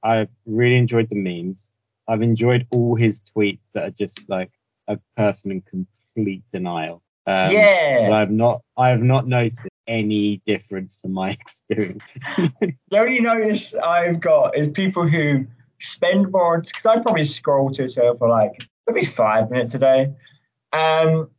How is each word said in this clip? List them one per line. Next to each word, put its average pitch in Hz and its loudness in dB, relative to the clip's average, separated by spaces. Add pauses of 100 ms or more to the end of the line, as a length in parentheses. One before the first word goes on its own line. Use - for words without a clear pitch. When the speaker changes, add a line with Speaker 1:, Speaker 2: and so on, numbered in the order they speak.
Speaker 1:
I've 110 0 (180)
really 120 2
enjoyed 117 2
the 104 -6
memes. 92 -8 (360)
I've 110 -2
enjoyed 117 2
all 120 0
his 110 0
tweets - -4
that 107 -6
are 98 -8
just, - -10
like, 92 -6 (380)
a 104 -6 (180)
person 101 -2
in 95 -8
complete 95 -8 (100)
denial. 85 -8 (240)
Um, 95 0
Speaker 2:
Yeah. 143 4
Speaker 1:
but 104 2
I've 104 2
not, 113 0 (160)
I 127 4
have 123 2
not 127 2
noticed 120 -2 (260)
any 104 -2
difference 95 -6
to 92 -12
my 95 -4
<laughs> - -10
experience. - -8 (340)
<laughs> 165 0 (360)
Speaker 2:
The 196 2
only 240 2
notice 226 -2
I've 170 0
got 147 2
is 147 0
people 185 -2
who 147 0 (320)
spend 190 0
more 175 2
on, 170 0
'cause - -8
I 226 4
probably 170 0
scroll 139 0
Twitter 123 0
for, 120 0
like, 110 0 (220)
maybe 226 0
five 110 0
minutes 123 -2
a 135 -6
day. 131 4 (600)
Um, 160 2